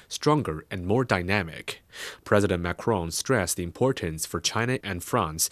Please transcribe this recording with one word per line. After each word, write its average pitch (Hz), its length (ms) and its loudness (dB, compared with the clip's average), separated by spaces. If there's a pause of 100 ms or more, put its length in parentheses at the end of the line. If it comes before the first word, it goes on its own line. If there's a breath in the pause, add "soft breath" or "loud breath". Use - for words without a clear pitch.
stronger 98 600 0
and 90 160 -6
more 120 180 4
dynamic. 92 800 -2 (420 loud breath)
President 98 380 4
Macron 87 480 0
stressed 101 460 0
the 87 80 -4
importance 85 600 -2
for - 160 -4
China 117 440 0
and 92 180 -4
France, 82 500 0